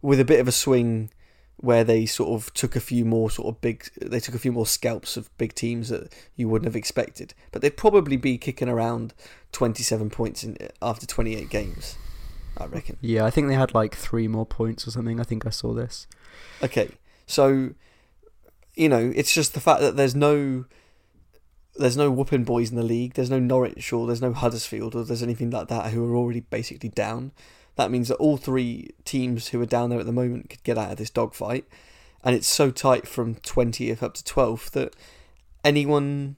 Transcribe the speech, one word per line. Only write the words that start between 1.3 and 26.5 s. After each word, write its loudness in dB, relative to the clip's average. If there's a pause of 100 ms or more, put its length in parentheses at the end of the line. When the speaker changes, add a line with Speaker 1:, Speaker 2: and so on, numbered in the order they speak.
Speaker 1:
where 4
they 4
sort -2
of -4
took -2
a 0
few 0
more 2
sort -2
of -8
big, -4 (120)
they -4
took -10
a -4
few 0
more 0
scalps -4
of -12
big -4
teams -4
that -8 (240)
you -2
wouldn't 2
have -4
expected. -6 (180)
But -6
they'd 2
probably 4
be 0
kicking -4
around -2 (380)
twenty-seven 0
points -6
in, -10 (240)
after -6
twenty-eight -4
games, -6 (600)
I -6
reckon. -8
Speaker 2:
Yeah, 2
I 4
think 2
they 2
had, 2
like, 2
three -2
more -2
points -4
or -8
something. -4
I -2
think -4
I -4
saw -6
this. -8 (560)
Speaker 1:
Okay, -2 (360)
so, 4 (1040)
you 4
know, 4
it's 2
just 2
the -4
fact 4
that 2
there's 4
no, 2 (1120)
there's 2
no 6
whooping 2
boys 0
in -4
the 0
league. -2
There's -2
no 2
Norwich 0
or 0
there's -2
no 0
Huddersfield -2
or -4
there's -4
anything -2
like -6
that -4
who 0
are 0
already 0
basically -8